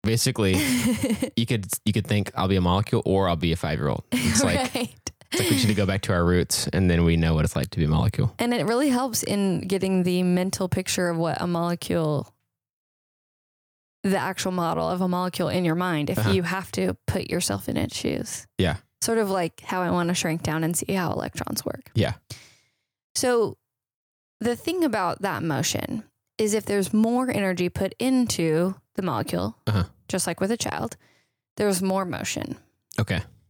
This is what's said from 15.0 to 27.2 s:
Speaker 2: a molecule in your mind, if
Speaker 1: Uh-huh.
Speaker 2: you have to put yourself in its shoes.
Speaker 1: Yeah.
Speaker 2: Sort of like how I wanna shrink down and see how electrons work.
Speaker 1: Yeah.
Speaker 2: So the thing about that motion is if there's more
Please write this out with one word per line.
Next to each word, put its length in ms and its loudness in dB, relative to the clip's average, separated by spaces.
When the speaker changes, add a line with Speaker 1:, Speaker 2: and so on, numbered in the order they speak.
Speaker 2:
a 80 2
molecule 400 -2
in 160 0
your 100 2
mind, 360 0
if 80 0
Speaker 1:
Uh-huh. 140 2
Speaker 2:
you 100 2
have 300 -4
to 240 -2
put 240 -4
yourself 380 -4
in 80 -2
its 200 -2
shoes. 500 -6
Speaker 1:
Yeah. 180 2
Speaker 2:
Sort 180 0
of 120 0
like 320 -2
how 180 -4
I 100 0
wanna 240 0
shrink 280 -2
down 220 -2
and 120 0
see 160 -4
how 200 -2
electrons 520 -6
work. 300 -10
Speaker 1:
Yeah. 200 2
Speaker 2:
So 420 2
the 160 0
thing 280 0
about 380 0
that 200 -2
motion 640 -2
is 180 0
if 120 0
there's 260 0
more 380 2